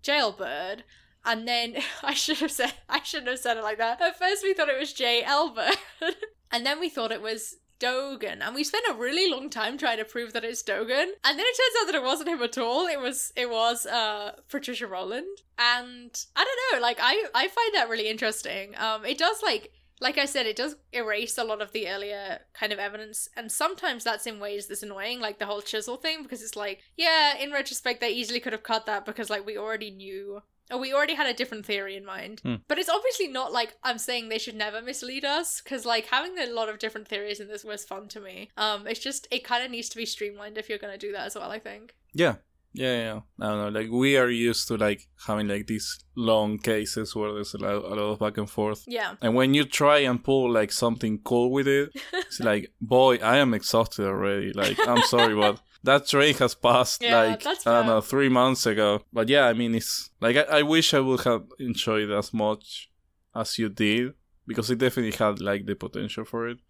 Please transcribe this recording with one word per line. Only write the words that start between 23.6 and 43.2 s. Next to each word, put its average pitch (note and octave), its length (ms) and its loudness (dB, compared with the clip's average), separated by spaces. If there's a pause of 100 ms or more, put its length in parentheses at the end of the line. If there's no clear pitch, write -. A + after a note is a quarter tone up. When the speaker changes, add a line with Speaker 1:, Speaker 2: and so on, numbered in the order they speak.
Speaker 1:
that's A3 220 -2
in A3 140 -10
ways G3+ 260 -8
that's G#3 160 -10
annoying, G#3 380 -8
like G#3+ 180 -6
the G#3 80 -4
whole G3+ 160 -4
chisel A3 340 -6
thing, D#4+ 260 -4
because B3 200 -12
it's A3 140 -12
like, G3+ 240 -8 (160)
yeah, D#4+ 420 4
in C#4+ 140 -6
retrospect, C4+ 500 -4
they A#3 80 0
easily A#3+ 300 -4
could A#3+ 140 -6
have G#3+ 80 -10
cut A3 240 -2
that G#3 200 -4
because, G#3+ 240 -8
like, G3+ 160 -4
we G#3+ 120 -8
already G#3+ 320 -6
knew, G3 500 -14 (300)
or B3 80 -6
we C4 160 -4
already D4 200 2
had C#4+ 120 0
a A#3+ 80 -2
different A#3 320 -8
theory G3 300 -6
in G3 100 -16
mind. F#3+ 340 -14
Speaker 2:
Hmm. B3 140 -4 (120)
Speaker 1:
But D4+ 120 -2
it's F4+ 100 -2
obviously G4+ 400 0
not B3+ 240 -4
like A#3 300 -2
I'm B3 160 -2
saying A#3 320 -4
they A3 80 -2
should A3 160 -8
never G#3+ 260 -4
mislead B3+ 460 -8
us, D#4 340 -2
'cause, B3+ 240 -8
like, A3+ 220 0
having F4 320 0
a C#4 80 -2
lot A3+ 240 -4
of G#3+ 80 -10
different A3 300 -8
theories G#3 300 -6
in G3+ 100 -14
this G#3 160 -12
was G#3 200 -10
fun G3+ 240 -12
to G#3+ 120 -16
me. F#3+ 360 -16
Um, G#3 300 -2
it's A3+ 140 -6
just, - 300 -8
it B3 160 -4
kinda B3 220 -2
needs A#3+ 220 -8
to - 80 -12
be A#3 80 -6
streamlined G#3 500 -10
if G#3+ 140 -10
you're G#3 80 -4
gonna G3+ 180 -12
do G#3 160 -8
that G3+ 140 -6
as G3+ 80 -10
well, G3+ 160 -10
I G#3+ 80 -8
think. G#3+ 360 -16 (200)
Speaker 2:
Yeah. D3 220 4 (360)
Yeah, B2+ 200 -2
yeah, A#2+ 100 0
yeah. A2 180 -6 (240)